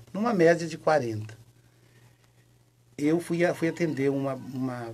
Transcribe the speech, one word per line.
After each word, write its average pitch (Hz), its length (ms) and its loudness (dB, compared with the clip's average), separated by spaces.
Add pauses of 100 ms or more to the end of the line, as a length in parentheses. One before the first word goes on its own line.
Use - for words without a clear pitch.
(140)
numa 220 200 0
média 170 340 6
de 156 100 -8
quarenta. 117 600 -2 (1600)
Eu 156 220 2
fui 170 260 -2
a, 170 80 2
fui - 140 -2
atender 151 420 0
uma, 139 260 -2
uma, 127 580 -8